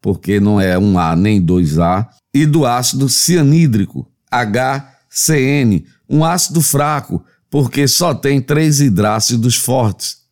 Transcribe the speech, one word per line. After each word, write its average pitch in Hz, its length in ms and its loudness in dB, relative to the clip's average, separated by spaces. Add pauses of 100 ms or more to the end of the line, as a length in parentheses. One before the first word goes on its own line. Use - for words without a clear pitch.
porque 98 380 -2
não 101 220 2
é 92 180 0
um 101 180 2
A 82 180 0
nem 101 260 2
dois 85 360 0
A, 90 320 0 (240)
e 143 120 2
do 151 200 2
ácido 123 440 -2
cianídrico, 143 1000 0 (220)
H 123 600 -2 (160)
C - 300 -2
N, 131 460 0 (240)
um 151 140 2
ácido 165 380 -2
fraco, 143 640 -2 (260)
porque 139 380 -2
só 165 280 0
tem 139 260 -2
três 151 380 0
hidrácidos 113 760 0
fortes, 120 640 -4 (120)